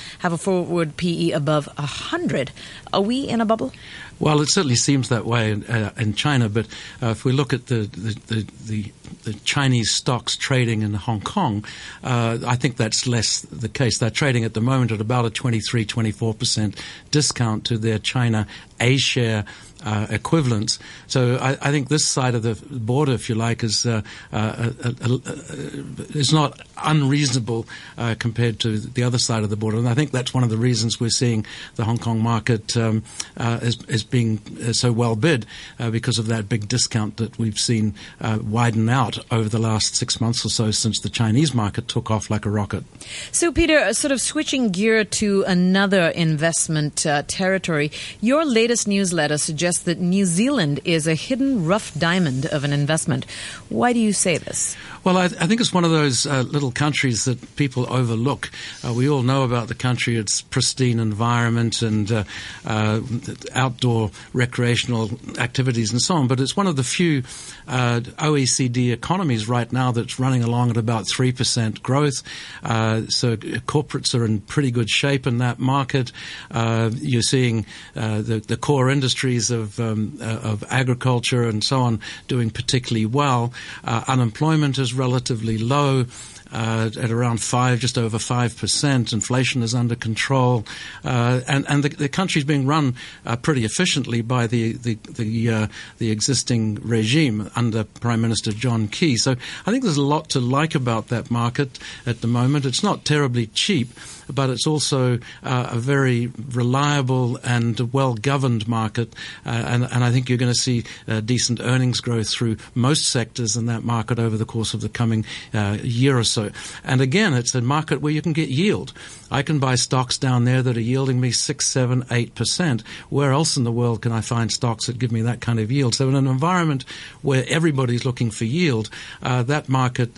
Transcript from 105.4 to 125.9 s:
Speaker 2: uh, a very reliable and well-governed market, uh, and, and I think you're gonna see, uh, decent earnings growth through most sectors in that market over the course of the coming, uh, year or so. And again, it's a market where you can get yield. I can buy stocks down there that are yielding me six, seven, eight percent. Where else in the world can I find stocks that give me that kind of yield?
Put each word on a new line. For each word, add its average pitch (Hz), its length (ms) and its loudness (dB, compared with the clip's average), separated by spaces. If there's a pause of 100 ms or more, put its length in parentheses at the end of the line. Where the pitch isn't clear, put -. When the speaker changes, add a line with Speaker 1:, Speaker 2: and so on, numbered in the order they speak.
Speaker 2:
uh, 127 280 0
a 117 80 -2
very 127 540 2 (180)
reliable 127 960 2
and 117 340 2 (140)
well-governed 127 760 0
market, 113 460 -2 (320)
uh, - 40 -4
and, 120 360 0
and 120 180 0
I 120 80 4
think 127 160 2
you're 123 100 2
gonna 123 160 2
see, 120 300 0 (240)
uh, 110 140 0
decent 117 400 0
earnings 127 400 2
growth 113 280 -2
through 113 280 -2 (180)
most 135 320 2
sectors 117 480 -2
in 117 120 -2
that 117 180 -4
market 117 340 0
over 113 160 2
the 107 80 -2
course 110 300 -4
of 110 80 -6
the 107 80 -4
coming, 113 360 0 (280)
uh, 104 280 0
year 127 360 2
or 113 80 2
so. - 160 0 (420)
And 131 180 2
again, 156 320 4
it's 123 200 0
a 127 80 0
market 143 400 0
where 151 100 0
you 151 100 0
can 165 120 0
get 151 160 0
yield. 139 440 0 (360)
I 139 140 0
can 151 160 0
buy 127 160 4
stocks 127 420 0
down 123 280 4
there 127 180 4
that 123 120 0
are 117 60 0
yielding 127 400 0
me 123 100 0
six, - 360 -2
seven, 127 420 2
eight 120 240 0
percent. 117 480 0 (280)
Where 139 220 2
else 156 260 2
in 131 60 2
the 117 80 2
world 117 300 0
can 117 100 0
I 113 100 0
find 113 300 -2
stocks 117 360 -2
that 120 100 -6
give 113 140 -2
me 113 100 0
that 117 180 -2
kind 113 200 0
of 107 120 -2
yield? 135 220 2